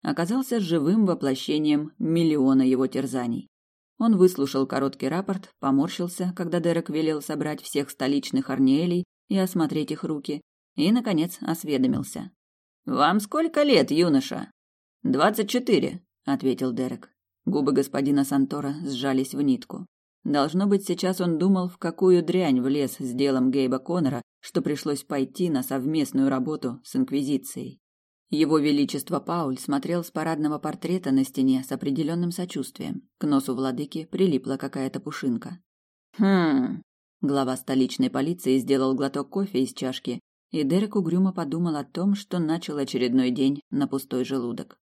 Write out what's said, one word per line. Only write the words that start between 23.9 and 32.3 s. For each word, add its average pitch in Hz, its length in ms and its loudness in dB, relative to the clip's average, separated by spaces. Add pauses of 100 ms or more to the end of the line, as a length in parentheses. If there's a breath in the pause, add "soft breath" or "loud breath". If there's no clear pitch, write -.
что - 200 -2
пришлось 147 420 -4
пойти 135 480 -2
на 135 120 0
совместную 135 680 0
работу 131 540 -2
с - 140 -8
Инквизицией. 131 840 -4 (540)
Его 156 240 4
Величество 147 640 0
Пауль 156 380 -4
смотрел 151 440 -2
с 165 80 -12
парадного 156 480 -2
портрета 170 540 -4
на 135 120 4
стене 131 380 2
с - 80 -14
определённым 160 640 -2